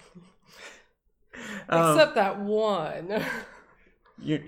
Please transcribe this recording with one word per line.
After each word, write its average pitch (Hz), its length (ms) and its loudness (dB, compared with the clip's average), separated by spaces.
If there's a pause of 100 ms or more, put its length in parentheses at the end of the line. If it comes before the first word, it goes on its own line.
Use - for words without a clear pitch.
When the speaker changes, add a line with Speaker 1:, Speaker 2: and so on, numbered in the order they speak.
(1700)
Speaker 1:
Um, 165 280 4
Speaker 2:
Except 302 200 6
that 196 240 2
one. 202 840 -2 (500)
<laughs> - 460 -20
Speaker 1:
you, 147 280 -4